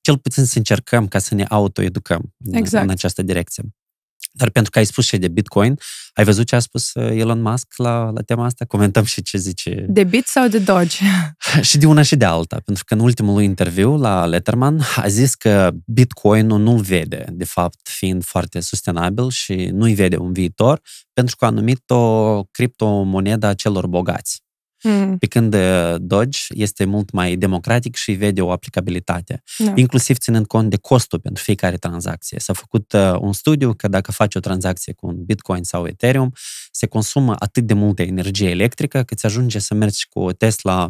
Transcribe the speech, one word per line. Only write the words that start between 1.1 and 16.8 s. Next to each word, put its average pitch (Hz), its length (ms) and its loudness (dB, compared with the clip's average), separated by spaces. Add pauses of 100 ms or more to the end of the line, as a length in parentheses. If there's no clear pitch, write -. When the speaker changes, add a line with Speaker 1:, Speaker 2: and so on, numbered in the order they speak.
Speaker 1:
să - 160 -4
ne 98 140 0
autoeducăm 98 840 -2 (120)
în, 98 80 -6
Speaker 2:
Exact. 208 300 0
Speaker 1:
în 98 60 0
această 92 320 -4
direcție. 90 420 -4 (720)
Dar 120 120 2
pentru 107 220 2
că - 80 0
ai 110 60 6
spus - 200 0
și - 120 -2
de 90 100 0
Bitcoin, 104 500 2 (360)
ai 110 100 2
văzut 107 240 4
ce - 80 0
a 120 40 4
spus, - 340 -6
uh, 117 180 -2
Elon 113 300 0
Musk 113 360 -4
la, 117 320 -2
la 110 120 -6
tema 120 240 -2
asta? 123 200 -4
Comentăm 104 380 2
și - 180 -4
ce - 160 -6
zice. 95 520 -6
Speaker 2:
De 196 140 6
Bit 208 240 2
sau 254 200 2
de 214 120 2
Doge? 185 460 2 (320)
Speaker 1:
<laughs> - 240 0
Și 147 160 2
de 147 80 6
una 151 160 8
și 147 140 4
de 123 100 4
alta, 82 400 0
pentru 95 200 -4
că - 80 -2
în 107 60 0
ultimul 113 340 2
lui 104 120 4
interviu 95 520 2
la 98 280 2
Letterman 123 560 0 (140)
a - 120 0
zis 117 280 2
că 98 360 4 (140)
Bitcoin-ul 110 720 4
nu-l 113 220 4